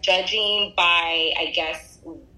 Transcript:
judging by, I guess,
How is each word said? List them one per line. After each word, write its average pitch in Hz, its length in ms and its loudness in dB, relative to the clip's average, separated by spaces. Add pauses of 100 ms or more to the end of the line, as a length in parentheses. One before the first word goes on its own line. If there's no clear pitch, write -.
judging 208 760 0
by, 165 600 2
I 160 160 -2
guess, - 460 -6 (400)